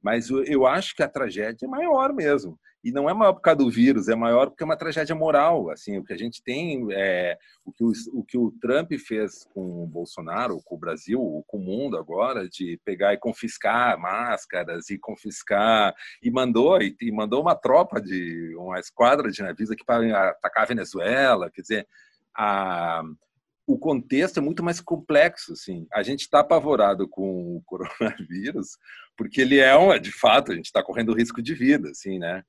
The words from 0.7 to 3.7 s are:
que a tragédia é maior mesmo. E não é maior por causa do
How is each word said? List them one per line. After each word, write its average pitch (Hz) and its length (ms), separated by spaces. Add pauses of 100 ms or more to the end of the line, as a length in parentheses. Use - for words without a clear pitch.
que 165 80
a 135 40
tragédia 113 560
é 262 40
maior 277 440
mesmo. 143 460 (260)
E 117 60
não 139 180
é 180 60
maior 208 180
por - 80
causa 160 180
do 127 120